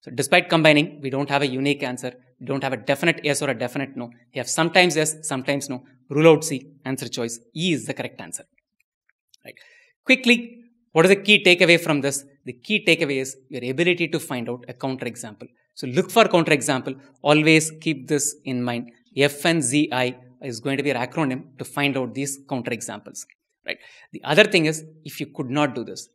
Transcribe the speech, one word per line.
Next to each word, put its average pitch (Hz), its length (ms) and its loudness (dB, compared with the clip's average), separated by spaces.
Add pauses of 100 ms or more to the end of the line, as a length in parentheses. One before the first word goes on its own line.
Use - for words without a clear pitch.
So 131 100 -16
despite 160 360 2
combining, 151 520 4
we 135 100 -6
don't 135 180 -2
have 139 140 2
a 147 40 0
unique 139 360 -2
answer. 127 300 -8 (260)
We 127 80 -16
don't 135 160 -4
have 135 100 -2
a 127 40 -4
definite 147 480 0
yes 147 180 0
or 139 80 -2
a 117 80 -4
definite 131 380 -6
no. 120 140 -10 (220)
We - 60 -8
have 123 100 -6
sometimes 170 460 4
yes, 156 320 -2
sometimes 139 420 -4
no. 131 140 -8 (260)
Rule 151 200 4
out 156 160 6
C. 131 260 -8 (140)
Answer 131 240 -6
choice 117 320 -8 (160)
E 170 160 0
is 117 140 -2
the 143 80 -6
correct - 260 -10
answer. 85 240 -14 (1000)
Right. - 100 -20 (500)
Quickly, 254 540 2 (340)
what 165 140 6
is - 20 6
the 196 80 8
key 202 260 4
takeaway 175 380 6
from 147 220 0
this? 139 220 -4 (200)
The 127 80 -10
key 196 320 -6
takeaway 151 360 2
is 131 160 -8 (120)
your 123 220 -10
ability 170 380 0
to 165 100 -4
find 123 320 -8
out 120 180 -10
a 127 60 -16
counterexample. 120 760 -10 (260)
So - 120 -12
look 135 240 -2
for 226 140 4
counterexample. 139 760 0 (220)
Always 156 480 4 (100)
keep 135 280 -6
this 147 260 -2 (100)
in 127 180 -4
mind. 120 280 -6 (260)
F 143 300 0
N 165 160 2
Z 143 300 2
I 127 240 0 (260)
is 123 180 -8
going 139 160 -4
to 139 60 -4
be 143 80 0
an 127 60 0
acronym 127 640 -4
to - 60 -10
find 143 320 -2
out 123 180 -4
these 139 320 -6
counterexamples. 117 800 -8 (400)
Right. - 140 -8 (340)
The - 120 -16
other 170 180 4
thing 190 240 2
is, 156 180 -4 (200)
if - 160 -14
you 143 60 -6
could 135 220 -10
not 135 280 0
do 113 80 -6
this 98 300 -14